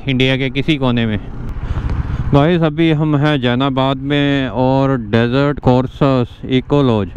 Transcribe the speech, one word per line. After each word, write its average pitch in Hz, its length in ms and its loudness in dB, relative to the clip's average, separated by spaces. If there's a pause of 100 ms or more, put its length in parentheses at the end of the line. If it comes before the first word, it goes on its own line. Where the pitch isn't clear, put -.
India 131 300 2
के 135 120 -2
किसी 135 260 -2
कोने 123 300 0
में। 104 140 -2 (1120)
गाइस, 160 280 4
अभी 160 300 2
हम 151 240 2
हैं 147 260 2
जैनाबाद 131 560 0
में 139 500 0
और 131 500 0
डेजर्ट 120 640 0
कॉर्सस 127 880 0
इको 131 340 0
लॉज, 110 340 0